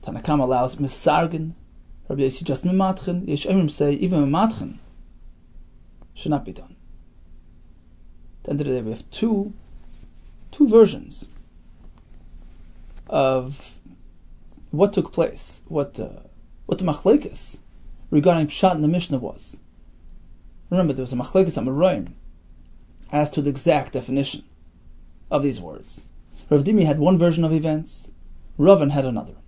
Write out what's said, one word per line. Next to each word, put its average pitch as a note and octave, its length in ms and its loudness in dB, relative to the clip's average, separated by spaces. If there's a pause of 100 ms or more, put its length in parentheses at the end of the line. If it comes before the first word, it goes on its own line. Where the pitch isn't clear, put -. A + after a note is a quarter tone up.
Tanakama C#3+ 400 -2
allows B2+ 340 0
misargin, D#3+ 760 0 (560)
Rabbi C#3+ 140 -2
Yossi C3+ 200 -2
just E3+ 220 -4
mimatchin. F#3 640 0
Yishomrim E3 440 2
say C#3+ 220 0
even E3 320 2
mimatchin F#3 540 0 (1300)
should - 180 -6
not C#3+ 140 -2
be - 80 -12
done. - 220 -18 (1700)
At - 40 -20
the - 60 -8
end D3 100 -2
of C#3+ 60 -2
the C3+ 80 -2
day, B2 80 -2
we A2 80 -6
have - 200 -10
two, G#3 440 -2 (960)
two C#4+ 180 4
versions G#3+ 580 6 (1800)
of C3 720 -2 (920)
what G3 220 2
took - 200 -2
place, - 560 -4
what, C#3+ 300 -4
uh, G2+ 100 -8 (580)
what - 120 -2
the F#3 60 -4
machlekes - 720 0 (520)
regarding D#3+ 380 4
pshat F#3 260 2
in D#3 80 -2
the D3+ 60 4
Mishnah E3+ 300 0
was. - 400 -10 (1120)
Remember, F3 240 2
there B2+ 80 -4
was B2+ 100 -6
a B2+ 40 -4
machlekes E3 460 2
amoraim C#3+ 500 0 (1000)
as D3 180 2
to D3+ 120 -2
the C#3+ 80 0
exact C#3+ 420 0
definition C3+ 500 -2 (880)
of C#3 120 2
these B2+ 180 0
words. - 400 -16 (480)
Rav C#3+ 160 6
Dimi G3+ 220 4
had D3+ 120 2
one F3 200 6
version E3 260 4
of D#3 80 2
events, D#3 580 -2 (480)
Ravan D#3 320 8
had C#3+ 140 0
another. A#2+ 300 -6 (140)